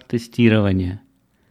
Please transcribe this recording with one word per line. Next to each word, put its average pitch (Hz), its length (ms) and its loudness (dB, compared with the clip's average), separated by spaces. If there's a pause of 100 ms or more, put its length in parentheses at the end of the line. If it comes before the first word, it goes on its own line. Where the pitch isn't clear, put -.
тестирования. 101 960 -2 (480)